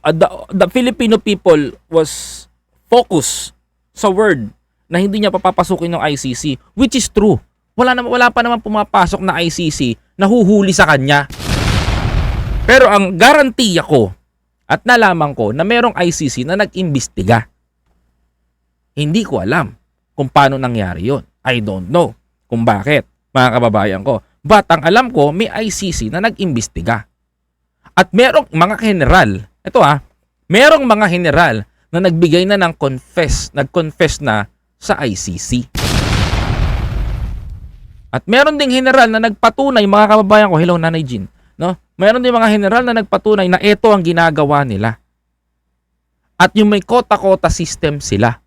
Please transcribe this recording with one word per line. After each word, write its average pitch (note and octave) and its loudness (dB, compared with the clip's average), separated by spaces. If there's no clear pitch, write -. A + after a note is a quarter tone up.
Uh, D3 -2
the, D#3+ 2
the F#3 0
Filipino A#3+ 0
people E3+ 0
was - -4
focused - 0
sa G#3 -2
word F3+ 0
na E3+ -2
hindi G3+ -2
niya G3+ 0
papapasukin F3+ -4
yung - -6
I D3 -4
C B2+ -6
C, C3+ -6
which A#3+ 0
is - -2
true. G#3 2
Wala B3+ 2
na, B3 -4
wala A#3+ 0
pa A#3+ 0
naman A#3+ -2
pumapasok G3+ -2
na E3+ -4
I E3+ -2
C E3 -4
C B2 -4
na G3 2
huhuli G3+ 4
sa E3 4
kanya. C#3+ 2
Pero B3 6
ang G3+ 0
garantiya A3+ 2
ko A2+ 2
at - -2
nalaman F#3 2
ko A2 -2
na D3+ -2
merong A#3+ 0
I F3 0
C D3+ -6
C B2+ -6
na E3+ -4
nag-imbestiga. B2+ -2
Hindi D3+ -2
ko C3+ -6
alam A#2 -4
kung C#3 -4
paano C3+ 2
nangyari A2 -4
yun. - -6
I A#2+ -2
don't F#2+ -8
know D3+ 0
kung A#2 -2
bakit, A#2+ 0
mga B2+ 2
kababayan G#2 0
ko. A2+ -2
But G3+ 2
ang D#3+ 0
alam A3+ 0
ko, D3 2
may G3+ -2
I A3 -6
C F3 -6
C A#2 -6
na D#3 -6
nag-imbestiga. A#2 -4
At F#3 2
merong B3+ 2
mga F3+ 0
general, D#3+ 2
ito G3+ 2
ah, C#3+ 4
merong C#4 4
mga G#3+ 2
general D#3 0
na E3 -2
nagbigay F3 2
na G3+ 0
ng F3+ -2
confess, C#3 -4
nag-confess D3+ -4
na G#2+ -2
sa - -4
I G#2 -4
C F2+ -8
C. - -12
At - -6
meron C#4+ 4
ding C#4 -2
general C4 4
na A3 0
nagpatunay, A#3 0
mga G#3 4
kababayan G#3+ 4
ko, D#3+ 2
hello, F3 2
Nanay D#3+ -2
Jean, A#2 -8
no? F3 -4
Meron A3+ 2
ding B3 0
mga A3 2
general G#3+ 2
na A#3 -2
nagpatunay G3 0
na F#3 2
ito G#3 2
ang F#3+ 2
ginagawa D#3 2
nila. G#2 -4
At F#3 -4
yung G#3 4
may G#3 -2
kota-kota F#3+ 0
system D3 -6
sila. A2+ -2